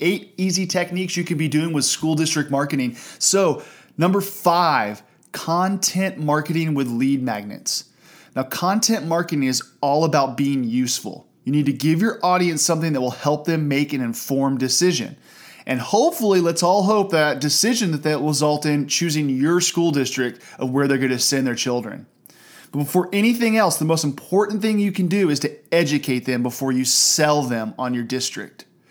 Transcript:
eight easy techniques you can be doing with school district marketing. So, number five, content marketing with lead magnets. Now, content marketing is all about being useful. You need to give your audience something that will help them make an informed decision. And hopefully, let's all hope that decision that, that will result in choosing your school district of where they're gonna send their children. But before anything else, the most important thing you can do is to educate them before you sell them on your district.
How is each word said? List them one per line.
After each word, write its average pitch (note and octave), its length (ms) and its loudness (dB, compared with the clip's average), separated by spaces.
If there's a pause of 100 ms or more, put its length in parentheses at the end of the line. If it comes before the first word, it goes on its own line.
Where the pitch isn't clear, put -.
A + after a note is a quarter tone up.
eight - 320 -2
easy F#3 320 -2
techniques F3+ 480 -4
you F3 80 -2
can E3 140 -4
be D#3 100 -2
doing D3+ 240 0
with D3 140 0
school - 280 -2
district D3+ 380 0
marketing. C#3 460 -2 (200)
So, F#3 460 2 (340)
number F#3 220 2
five, D#3+ 840 0 (280)
content F#3 840 -2
marketing D#3 560 0
with C3+ 160 0
lead C3 340 0
magnets. G#2 640 -6 (500)
Now, C3 80 -2
content G3 640 0
marketing E3 360 0
is B2+ 200 -2 (160)
all D3 240 2
about C#3 320 2
being C#3 300 0
useful. A#2 640 -4 (160)
You C3+ 80 0
need D3 140 4
to C#3 60 0
give D#3+ 280 2
your A3+ 200 0
audience F3+ 400 2
something E3 300 0
that C3 100 0
will B2+ 100 0
help D3 340 -2
them D#3+ 240 0
make C#3+ 240 0
an C3 80 -2
informed C3+ 580 -2
decision. C3 560 0 (520)
And B2+ 120 -2
hopefully, G#3 640 2
let's E3 200 0
all F#3 220 4
hope G3+ 260 2
that D3+ 320 2
decision G3+ 500 0
that, D3 120 -4
that D3+ 180 0
will D3+ 60 -2
result D3 400 0
in D3 200 0
choosing D3+ 420 -2
your D3+ 300 2
school E3+ 300 0
district C3 500 -2 (200)
of C3 100 -2
where C#3 180 2
they're C3+ 120 2
gonna B2+ 180 0
send C3+ 300 0
their A#2+ 80 -2
children. A2+ 500 -6 (640)
But C#3+ 120 -4
before F3+ 280 0
anything A3+ 460 2
else, F#3+ 200 2
the E3 60 -2
most D#3+ 200 2
important G3 580 -2
thing G#3+ 160 0
you G3+ 140 2
can F#3 160 0
do F#3+ 200 2
is C#3+ 120 2
to - 340 -6
educate C#3+ 520 0
them B2 180 0
before C3 280 -2
you B2+ 140 0
sell D3+ 560 2
them A2+ 380 -4
on B2 160 -2
your A#2+ 80 -2
district. - 600 -8 (260)